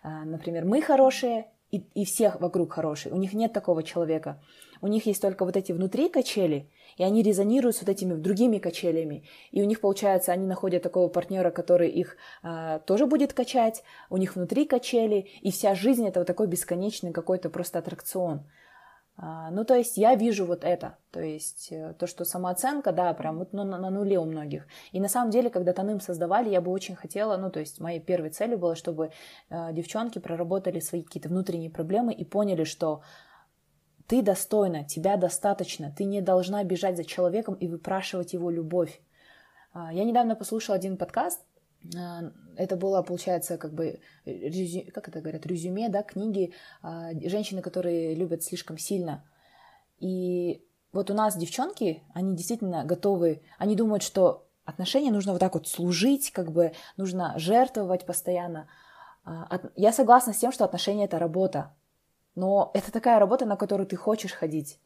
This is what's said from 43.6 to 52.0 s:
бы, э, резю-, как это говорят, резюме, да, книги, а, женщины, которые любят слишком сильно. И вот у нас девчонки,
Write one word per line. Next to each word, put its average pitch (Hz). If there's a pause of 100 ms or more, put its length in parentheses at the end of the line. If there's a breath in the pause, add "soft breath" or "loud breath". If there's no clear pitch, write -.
бы, 160 (260 soft breath)
э, 139
резю-, 170
как -
это 160
говорят, 156
резюме, 185
да, 202
книги, 196 (280 loud breath)
а, 165
женщины, 190
которые 170
любят 165
слишком 165
сильно. 165 (760 soft breath)
И 180 (260)
вот 190
у 202
нас 214
девчонки, 180 (100)